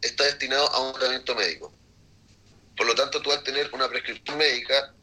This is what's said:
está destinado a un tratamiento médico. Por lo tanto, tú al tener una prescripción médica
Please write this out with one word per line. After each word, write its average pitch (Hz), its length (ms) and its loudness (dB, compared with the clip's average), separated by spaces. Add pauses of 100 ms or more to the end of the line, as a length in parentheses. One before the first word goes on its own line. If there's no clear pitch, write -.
está 143 240 0
destinado 143 460 0
a 131 100 0
un 131 120 -4
tratamiento 127 400 -2
médico. 104 400 -4 (1000)
Por 110 100 0
lo 117 80 4
tanto, 139 300 2
tú 143 80 0
al 143 100 0
tener 139 320 -2
una 131 160 0
prescripción 123 480 -6
médica 135 640 2